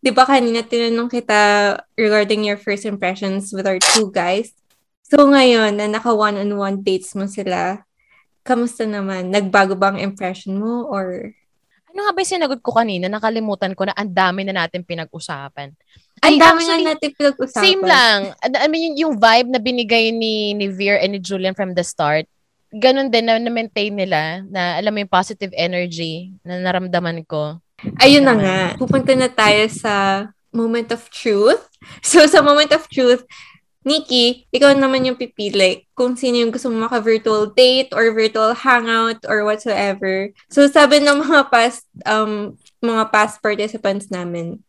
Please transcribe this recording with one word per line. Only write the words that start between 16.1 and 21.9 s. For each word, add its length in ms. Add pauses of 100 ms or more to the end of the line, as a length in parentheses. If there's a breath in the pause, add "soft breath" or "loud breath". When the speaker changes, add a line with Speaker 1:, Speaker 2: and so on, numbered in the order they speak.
Speaker 1:
Ang 140
Speaker 2:
Ay, 20
Speaker 1:
dami 240
nga 160
Speaker 2:
actually, 80
Speaker 1:
natin 320
pinag-usapan. 480
Speaker 2:
same 160
lang. 380 (180)
I, 100 (140)
I 80
mean, 160
yung, 120
yung 180
vibe 340
na 80
binigay 560
ni, 400
ni 160
Veer 320
and 160
ni 20
Julian 380
from 160
the 80
start, 480 (400)